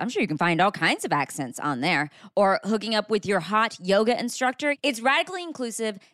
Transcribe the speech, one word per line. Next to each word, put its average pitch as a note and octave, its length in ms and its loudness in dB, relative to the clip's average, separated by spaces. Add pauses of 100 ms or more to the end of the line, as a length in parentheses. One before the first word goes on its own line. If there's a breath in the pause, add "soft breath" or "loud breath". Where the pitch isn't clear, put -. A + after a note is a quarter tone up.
I'm G3+ 80 -4
sure G4 120 -2
you G#3+ 60 0
can D3+ 100 -2
find E3+ 220 2
all F#3+ 120 6
kinds A3 340 0
of F3 80 0
accents C3+ 440 -4
on C#3 220 -2
there. D3 300 0 (260 loud breath)
Or G3 300 4
hooking G#3+ 300 -2
up G#3+ 140 -2
with G#3+ 160 0
your F#3+ 140 2
hot G#3+ 420 0
yoga G#3+ 380 4
instructor. C4 640 -2
It's B3 160 0
radically E4+ 420 0
inclusive. A3+ 580 -6 (140 soft breath)